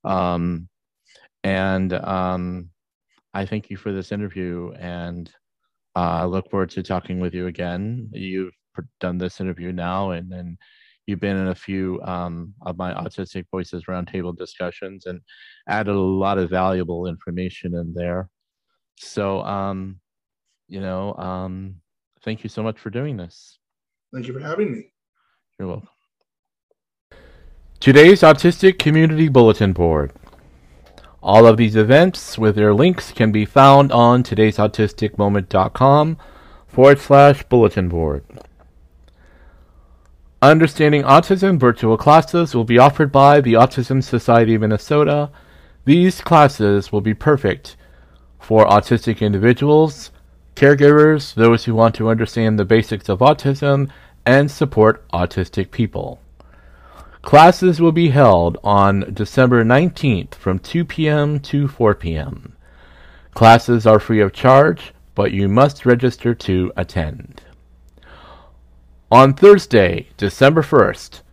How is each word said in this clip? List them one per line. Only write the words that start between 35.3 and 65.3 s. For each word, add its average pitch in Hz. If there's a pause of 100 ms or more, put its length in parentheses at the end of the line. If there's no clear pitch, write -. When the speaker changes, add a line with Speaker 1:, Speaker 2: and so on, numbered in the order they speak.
Speaker 1:
dot 92
com 151 (500)
forward 139
slash 139
bulletin 104
board. 78 (2250)
Understanding 151
Autism 180
virtual 117
classes 160
will 117
be 117
offered 139
by 143
the 123
Autism 131
Society 117
of 107
Minnesota. 147 (540)
These 175
classes 110
will 104
be 107
perfect 120 (600)
for 110
autistic 107
individuals, 127 (420)
caregivers, 147
those 113
who 117
want 113
to 110
understand 110
the 98
basics 110
of 98
autism, 139 (360)
and 139
support 113
autistic 90
people. - (1040)
Classes 170
will 165
be 165
held 95
on 98
December 123
nineteenth 131
from 92
two -
P 156
M 147
to 143
four 110
P 82
M. - (800)
Classes 117
are 110
free 110
of 98
charge, 143 (220)
but 101